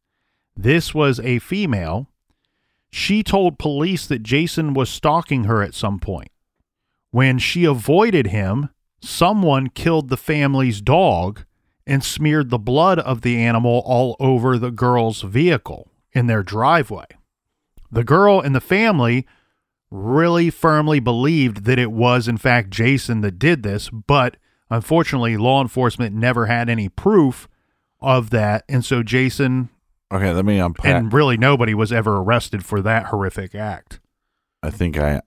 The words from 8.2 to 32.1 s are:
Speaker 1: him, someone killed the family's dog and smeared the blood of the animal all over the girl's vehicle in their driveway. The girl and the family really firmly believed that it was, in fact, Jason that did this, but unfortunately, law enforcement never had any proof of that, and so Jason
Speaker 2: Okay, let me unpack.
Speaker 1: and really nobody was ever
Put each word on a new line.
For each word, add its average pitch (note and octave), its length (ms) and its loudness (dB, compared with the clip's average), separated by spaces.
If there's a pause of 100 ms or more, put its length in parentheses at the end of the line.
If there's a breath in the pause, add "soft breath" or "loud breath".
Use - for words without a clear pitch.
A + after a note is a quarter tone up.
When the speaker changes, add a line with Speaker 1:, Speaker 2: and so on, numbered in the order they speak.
Speaker 1:
him, G#2 400 -2 (320)
someone E3 680 2
killed D#3+ 400 0
the B2+ 80 -2
family's C3+ 640 0
dog G#2+ 640 0 (420)
and C3+ 160 0
smeared D3+ 480 0
the B2 80 -2
blood D3+ 420 2
of B2 220 -4
the A#2+ 160 0
animal A#2 460 2
all B2 340 0
over B2+ 400 2
the B2 120 -4
girl's A#2 520 0
vehicle C3+ 680 -2 (220)
in A#2+ 140 2
their A2 160 2
driveway. A#2+ 640 0 (880)
The A#2 120 -2
girl F#3+ 360 4
and C#3 140 -2
the C3 60 0
family D3+ 640 0 (640)
really D#3+ 600 0
firmly D3+ 500 2
believed A#2+ 640 0
that B2 140 2
it A#2 140 -2
was, A#2+ 360 2
in A2+ 100 -2
fact, A#2+ 320 0
Jason A#2 500 0
that F#2+ 180 -4
did C#3+ 240 2
this, G#2 280 -6
but B2+ 460 0 (340)
unfortunately, A#2+ 680 0
law B2+ 240 2
enforcement A#2+ 540 -2
never A#2 320 0
had A#2 220 -2
any A2 200 -2
proof E3+ 600 2 (520)
of C3 300 0
that, G#2+ 380 0
and B2+ 160 0
so A#2+ 180 0
Jason B2+ 680 0 (420)
Speaker 2:
Okay, F#2+ 200 0
let F#2 120 0
me G2+ 140 2
unpack. F2 280 -2
Speaker 1:
and A2+ 260 0
really C3+ 240 2
nobody A#2+ 380 2
was G#2+ 160 0
ever A2 280 0